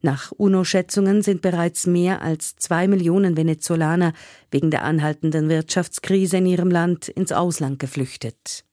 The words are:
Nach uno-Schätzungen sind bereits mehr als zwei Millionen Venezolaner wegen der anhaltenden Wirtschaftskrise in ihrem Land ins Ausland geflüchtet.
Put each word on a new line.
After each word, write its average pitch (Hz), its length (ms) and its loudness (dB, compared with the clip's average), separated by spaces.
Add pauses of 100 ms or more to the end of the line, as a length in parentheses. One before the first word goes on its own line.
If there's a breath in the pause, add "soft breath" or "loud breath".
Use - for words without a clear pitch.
Nach 139 320 -2
uno-Schätzungen 190 880 2
sind 196 220 0
bereits 170 440 0
mehr 180 360 2
als - 340 -4
zwei 175 320 0
Millionen 185 480 2
Venezolaner 165 800 0 (360 loud breath)
wegen 156 200 2
der 156 140 -2
anhaltenden 156 640 0
Wirtschaftskrise 180 880 0
in 185 80 2
ihrem 180 240 2
Land 175 380 0
ins - 240 -4
Ausland 156 480 -2
geflüchtet. - 920 -8